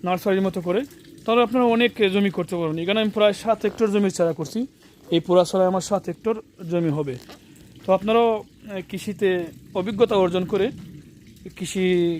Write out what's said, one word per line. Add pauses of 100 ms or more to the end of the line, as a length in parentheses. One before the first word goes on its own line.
নার্সারির
মতো
করে, (420)
তাহলে
আপনারা
অনেক (220)
জমি
করতে
পারবেন।
এখানে
আমি
প্রায়
সাত
হেক্টর
জমির
চারা
করছি, (480)
এই
পুরা
চারায়
আমার
সাত
হেক্টর (340)
জমি
হবে। (680)
তো
আপনারাও, (400)
এ,
কৃষিতে (440)
অভিজ্ঞতা
অর্জন
করে (880)
কৃষি (340)